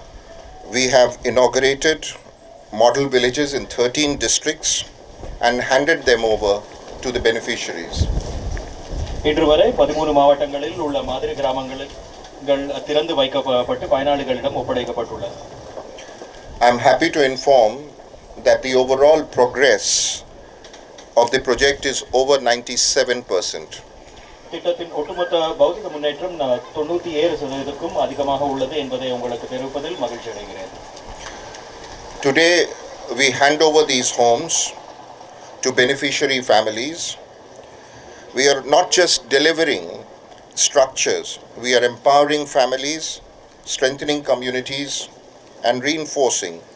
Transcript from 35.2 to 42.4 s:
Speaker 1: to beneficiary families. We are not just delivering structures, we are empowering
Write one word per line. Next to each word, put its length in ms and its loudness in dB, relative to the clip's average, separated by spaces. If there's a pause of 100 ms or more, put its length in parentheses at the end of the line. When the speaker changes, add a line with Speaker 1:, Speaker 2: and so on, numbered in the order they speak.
Speaker 1:
to 60 0 (120)
beneficiary 580 0 (120)
families. 500 0 (1400)
We 140 4
are 80 0 (160)
not 100 4 (140)
just 180 4 (180)
delivering 480 2 (840)
structures, 640 2 (360)
we 120 -2
are 160 4
empowering 520 4 (140)